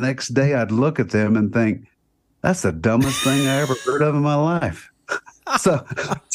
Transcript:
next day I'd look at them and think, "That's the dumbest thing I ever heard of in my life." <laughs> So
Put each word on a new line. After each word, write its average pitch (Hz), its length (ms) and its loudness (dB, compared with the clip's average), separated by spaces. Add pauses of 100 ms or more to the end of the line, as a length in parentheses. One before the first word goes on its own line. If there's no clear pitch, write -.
next 135 220 -4
day 139 260 2
I'd 113 160 0
look 135 300 2
at 92 100 -2
them 107 260 2
and 107 160 2
think, 110 360 0 (540)
"That's - 200 0
the 98 80 0
dumbest 113 540 0
thing 139 240 2
I 135 140 0
ever 131 120 -2 (100)
heard 139 180 0
of 151 120 2
in 147 80 0
my 147 140 2
life." 147 500 -2 (220)
<laughs> - 100 -6 (400)
So 160 260 0 (500)